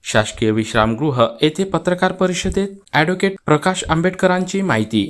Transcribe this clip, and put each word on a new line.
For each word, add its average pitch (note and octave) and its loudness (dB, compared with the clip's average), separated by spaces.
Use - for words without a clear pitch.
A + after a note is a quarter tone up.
शासकीय A2 0
विश्रामगृह A2+ 0
येथे D#3 0
पत्रकार F3+ 0
परिषदेत F#3 -2
ॲडव्होकेट F#3 2
प्रकाश F#3 0
आंबेडकरांची F3+ 0
माहिती. A2 0